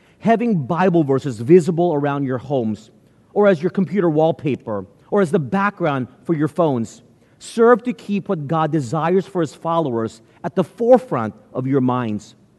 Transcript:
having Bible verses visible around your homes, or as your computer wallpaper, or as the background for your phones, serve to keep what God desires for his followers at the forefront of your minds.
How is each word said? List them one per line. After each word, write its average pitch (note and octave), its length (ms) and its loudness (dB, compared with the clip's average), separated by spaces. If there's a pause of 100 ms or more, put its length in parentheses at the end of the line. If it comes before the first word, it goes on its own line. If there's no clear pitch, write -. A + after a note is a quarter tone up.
(200)
having G#3 460 0
Bible E3+ 400 2
verses C3+ 340 -2
visible E3 540 4
around C#3+ 320 -2
your B2+ 120 -4
homes, A#2 540 -4 (420)
or G#3 140 4
as F3 140 2
your F3+ 80 -2
computer F3 400 0
wallpaper, D3 760 -2 (240)
or G#3 120 2
as D#3 100 0
the F#3 80 4
background D#3+ 680 -2 (160)
for E3+ 100 -2
your D3+ 160 0
phones, C3+ 520 -2 (380)
serve A#3 440 4
to B3 100 -4
keep - 340 -8
what D#3 200 -6
God D#3+ 240 -2
desires D#3+ 540 -2
for F3+ 160 -4
his D#3 120 -4
followers C#3 680 -4 (220)
at - 120 -8
the F3+ 80 0
forefront E3+ 680 0 (200)
of B2+ 120 -6
your C3+ 160 0
minds. B2 540 -4 (240)